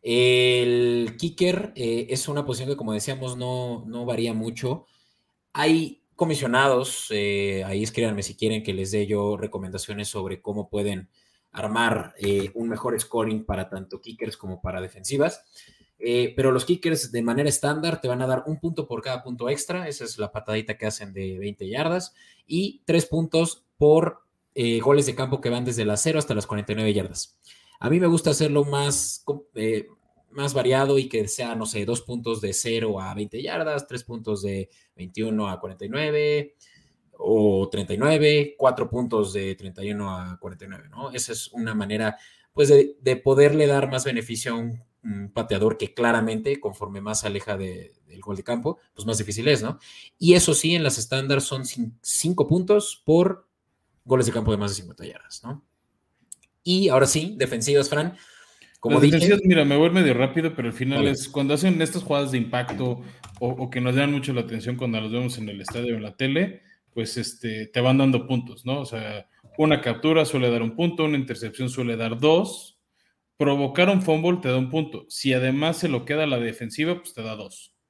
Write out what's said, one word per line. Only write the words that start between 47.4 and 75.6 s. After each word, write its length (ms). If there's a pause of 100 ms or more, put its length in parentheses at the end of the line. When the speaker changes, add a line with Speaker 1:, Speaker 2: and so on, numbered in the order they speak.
Speaker 1:
de, 360 (140)
del 140
gol 160
de 80
campo, 340 (160)
pues, 120
más 100
difícil 320
es, 140
¿no? 160 (400)
Y 160
eso 180
sí, 220
en 80
las 160
estándar 420
son 220
cin-, 400
cinco 440
puntos 600
por 420 (560)
goles 220
de 60
campo 180
de 80
más 140
de 20
cincuenta 320
yardas, 360
¿no? 220 (960)
Y 280
ahora 160
sí, 320
defensivas, 500
Fran, 260 (640)
como 180
Speaker 2:
Las 80
Speaker 1:
dije 100
Speaker 2:
defensivas, 300
mira, 200
me 140
voy 100
medio 240
rápido, 420
pero 140
al 60
final 240
Speaker 1:
Vale. 140
Speaker 2:
es 180
cuando 240
hacen 260
estas 220
jugadas 280
de 80
impacto 640 (400)
o, 80
o 220
que 100
nos 140
llaman 180
mucho 220
la 80
atención 340
cuando 240
los 100
vemos 280
en 100
el 140
estadio 320
o 20
en 60
la 120
tele, 460 (320)
pues, 260
este, 480
te 160
van 160
dando 280
puntos, 380
¿no? 160
O 60
sea, 420 (300)
una 240
captura 420
suele 260
dar 120
un 120
punto, 300
una 140
intercepción 500
suele 260
dar 240
dos, 640 (560)
provocar 540
un 100
fumble 400
te 80
da 80
un 140
punto. 400
Si 240
además 420